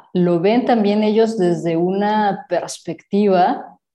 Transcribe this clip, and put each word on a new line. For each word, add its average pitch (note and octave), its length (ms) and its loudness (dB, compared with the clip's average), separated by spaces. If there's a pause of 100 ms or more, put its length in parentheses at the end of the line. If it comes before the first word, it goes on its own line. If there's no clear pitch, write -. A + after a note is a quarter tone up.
(140)
lo F3 260 2
ven A3 260 2
también G#3+ 380 2
ellos A3 340 0
desde E3+ 400 0
una G3+ 720 -2
perspectiva F3+ 1300 -2 (160)